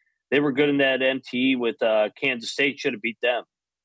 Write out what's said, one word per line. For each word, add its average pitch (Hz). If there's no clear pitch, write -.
they 131
were 147
good 143
in 143
that 135
M 131
T 127
E 135
with, 120
uh, 110
Kansas 127
State. 143
Should 135
have 104
beat 113
them. 120